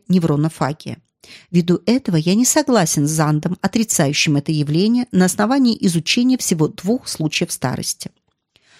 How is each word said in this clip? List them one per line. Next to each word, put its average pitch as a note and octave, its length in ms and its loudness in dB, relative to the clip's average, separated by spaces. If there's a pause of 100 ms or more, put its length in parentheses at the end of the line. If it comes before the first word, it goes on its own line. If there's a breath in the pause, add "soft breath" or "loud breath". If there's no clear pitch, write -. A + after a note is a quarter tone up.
невронофагия. D#3 920 0 (520 loud breath)
Ввиду F3 360 2
этого A#3 280 0
я E3+ 220 2
не B3 80 2
согласен G#3 640 2
с - 20 -2
Зандом, D#3 500 0
отрицающим D#3 760 0
это D3 160 -2
явление E3+ 580 0
на F#3 140 4
основании A3+ 520 0 (100)
изучения B3 520 0
всего D#3 300 0
двух - 400 -4
случаев - 420 -4
старости. - 600 -6 (680 soft breath)